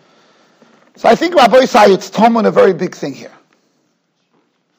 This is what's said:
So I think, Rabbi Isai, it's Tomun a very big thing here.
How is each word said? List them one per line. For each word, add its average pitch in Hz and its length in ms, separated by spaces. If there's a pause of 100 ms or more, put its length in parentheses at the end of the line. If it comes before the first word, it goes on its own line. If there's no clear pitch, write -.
(960)
So - 140
I 233 60
think, 349 200
Rabbi 247 220
Isai, 208 360
it's - 160
Tomun 226 360
a 196 60
very 190 220
big 165 220
thing 143 180
here. - 200 (1500)